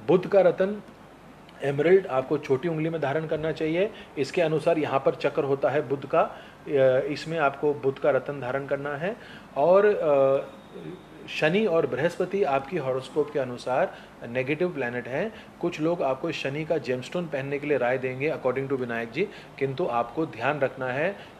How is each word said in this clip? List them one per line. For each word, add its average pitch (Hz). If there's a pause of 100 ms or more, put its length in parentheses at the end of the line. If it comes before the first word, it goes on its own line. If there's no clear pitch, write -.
बुध 180
का 196
रतन 190 (800)
emerald 151
आपको 131
छोटी 143
उंगली 160
में 160
धारण 151
करना 156
चाहिए। 165 (280)
इसके 143
अनुसार 160
यहाँ 135
पर -
चक्र 143
होता 139
है 135
बुध 135
का, 165
अ, - (680)
इसमें 156
आपको 143
बुध 135
का 151
रतन 135
धारण 131
करना 143
है। 185 (400)
और, 180
अ, 143 (800)
शनि 185
और 165
बृहस्पति 175
आपकी 139
horoscope 135
के 151
अनुसार 127 (340)
negative 147
planet 120
हैं। 170 (280)
कुछ 165
लोग 170
आपको 139
शनि 147
का 160
gemstone 127
पहनने 139
के 147
लिए 147
राय 123
देंगे 131
according 135
to 127
विनायक 117
जी, 170 (300)
किंतु 135
आपको 120
ध्यान 135
रखना 131
है 151 (240)